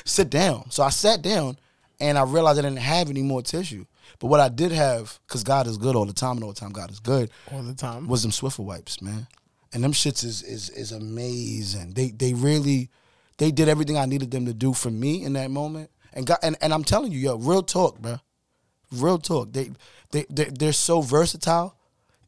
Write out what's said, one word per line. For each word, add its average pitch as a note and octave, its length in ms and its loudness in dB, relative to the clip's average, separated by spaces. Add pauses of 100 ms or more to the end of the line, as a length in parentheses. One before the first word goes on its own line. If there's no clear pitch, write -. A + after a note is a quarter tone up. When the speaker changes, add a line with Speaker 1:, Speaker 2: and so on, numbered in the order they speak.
Speaker 1:
"Sit E3+ 240 2
down." D3 400 0
So - 120 0
I C3+ 60 6
sat G3+ 320 4
down, D#3 380 -2 (420)
and C#3+ 160 2
I C#3 60 4
realized D3 360 4
I D3 40 2
didn't C3+ 160 -2
have D3+ 320 0
any C#3 100 -2
more C3+ 220 0
tissue. D3+ 420 -6 (360)
But A#2+ 80 -2
what D3 120 8
I C3+ 80 6
did D#3 240 0
have, C3 460 0 (100)
'cause A#2 160 -4
God C3+ 220 2
is A2+ 100 -4
good B2 180 0
all G#2 120 2
the G2 80 -6
time, B2+ 240 -2
and A2+ 60 -6
all G#2 100 -10
the - 40 -16
time G2+ 140 -12
God F#2 180 -12
is G2 80 -16
good, A#2+ 320 0 (220)
Speaker 2:
All C3+ 100 -8
the B2 120 -10
time. B2+ 340 -8
Speaker 1:
was A#2+ 140 2
them A2+ 80 0
Swiffer C3+ 300 -4
wipes, F#2+ 420 -10
man. A2 240 -10 (480)
And A#2+ 100 0
them D3 80 2
shits - 320 0
is, A2+ 180 -8
is, G#2+ 280 -12
is A2 220 -12
amazing. A2 1000 -6
They, B2+ 160 0
they B2 240 0
really, C#3 560 2 (480)
they D#3 140 4
did D3+ 180 4
everything D3+ 300 2
I C3+ 80 2
needed C3 240 -2
them B2+ 160 -2
to A#2+ 80 -4
do C3 180 2
for B2 180 -2
me C#3 340 -2
in C#3 100 -2
that C3+ 160 -4
moment. D#3 400 -6 (240)
And C3 120 -6
God, E3 160 4
and, D#3 200 0
and D#3 100 2
I'm D#3 120 0
telling A3 280 2
you, C3+ 60 -4
yo, B2+ 180 0
real E3 260 4
talk, - 360 2
bro. A#2 180 -8 (760)
Real D#3+ 260 2
talk. C#3+ 340 -4
They, C3+ 200 -6 (380)
they, D3 200 -2
they, C#3+ 140 0
they're C3+ 280 0
so E3 300 2
versatile, E3+ 720 2 (520)